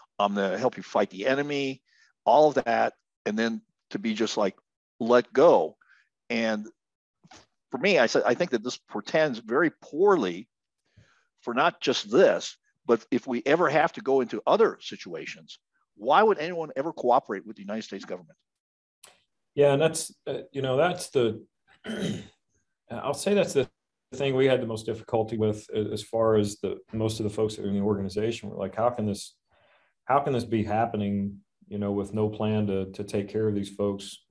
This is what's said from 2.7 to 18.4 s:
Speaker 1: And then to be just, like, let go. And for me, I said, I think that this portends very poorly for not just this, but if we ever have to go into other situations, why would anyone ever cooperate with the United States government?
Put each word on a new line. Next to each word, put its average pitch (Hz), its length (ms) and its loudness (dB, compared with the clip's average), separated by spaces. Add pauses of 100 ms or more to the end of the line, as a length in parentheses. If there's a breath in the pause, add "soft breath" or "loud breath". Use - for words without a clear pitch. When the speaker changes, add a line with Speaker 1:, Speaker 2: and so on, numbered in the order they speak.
Speaker 1:
And 107 120 -2
then 113 240 -2 (300)
to - 80 -6
be 110 140 -4
just, 107 240 -2
like, 101 180 0 (440)
let 120 320 4
go. 117 460 4 (520 soft breath)
And 110 380 -2 (1040)
for 131 60 -4
me, 170 220 4
I 117 80 6
said, 127 180 2
I 123 100 2
think - 160 -2
that 113 120 0
this 123 140 -8
portends 135 640 -2
very 117 320 0 (160)
poorly 147 600 0 (920)
for 123 120 -8
not 151 280 0
just 120 280 -2
this, 113 480 4 (280)
but 117 260 2
if 127 160 -2
we 120 180 -4
ever 165 240 4
have 156 240 2
to 120 80 -14
go 131 200 2
into 113 260 -6
other 180 340 4
situations, 82 760 -14 (360)
why 135 280 4
would 208 160 4
anyone 160 360 -6
ever 165 180 -4
cooperate 120 520 0
with 107 120 -16
the 104 120 -18
United 107 140 -6
States 98 220 -12
government? 90 320 -14 (1160 soft breath)